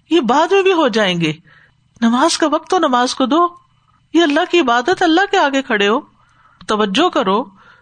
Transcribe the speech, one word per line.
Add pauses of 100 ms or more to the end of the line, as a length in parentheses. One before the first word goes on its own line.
یہ
بعد
میں
بھی
ہو
جائیں
گے۔ (680)
نماز
کا
وقت
تو
نماز
کو
دو، (640)
یہ
اللہ
کی
عبادت،
اللہ
کے
آگے
کھڑے
ہو، (680)
توجہ
کرو، (380)